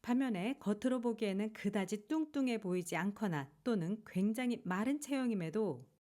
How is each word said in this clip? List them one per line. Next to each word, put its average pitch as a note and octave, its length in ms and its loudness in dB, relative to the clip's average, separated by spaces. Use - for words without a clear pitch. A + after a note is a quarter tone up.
반면에 B3 560 0
겉으로 A#3 420 0
보기에는 A3 520 0
그다지 G#3 560 -2
뚱뚱해 C#4+ 500 0
보이지 F3+ 380 -2
않거나 F3 520 0
또는 G#3+ 420 0
굉장히 A3+ 600 0
마른 A3 360 0
체형임에도 G#3+ 1000 -2